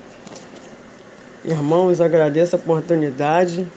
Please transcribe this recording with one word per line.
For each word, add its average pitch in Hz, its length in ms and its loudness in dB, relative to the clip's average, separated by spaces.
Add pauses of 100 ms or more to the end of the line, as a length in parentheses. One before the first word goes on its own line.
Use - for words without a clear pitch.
(1400)
Irmãos, 165 580 2
agradeço 160 540 2
a 175 40 -2
oportunidade. 165 1160 -2